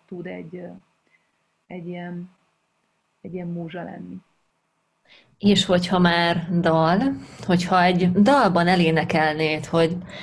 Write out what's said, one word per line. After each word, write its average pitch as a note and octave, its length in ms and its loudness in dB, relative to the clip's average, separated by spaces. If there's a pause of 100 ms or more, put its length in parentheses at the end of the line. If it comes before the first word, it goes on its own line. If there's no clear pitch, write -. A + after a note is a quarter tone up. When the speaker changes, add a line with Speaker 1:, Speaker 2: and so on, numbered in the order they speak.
Speaker 1:
tud F3 180 -14
egy, F3+ 300 -14
ö, F3 100 -14 (1000)
egy F3 220 -14
ilyen, F3 420 -12 (880)
egy F3+ 140 -16
ilyen F3+ 140 -10
múzsa E3+ 340 -10
lenni. F3+ 340 -14 (1200)
Speaker 2:
És G3+ 260 2
hogyha F3+ 340 0
már E3+ 500 2 (120)
dal, D#3+ 380 2 (480)
hogyha F3+ 360 2
egy F3+ 300 2
dalban G3+ 540 4
elénekelnéd, D#3 960 0
hogy E3 320 0 (260)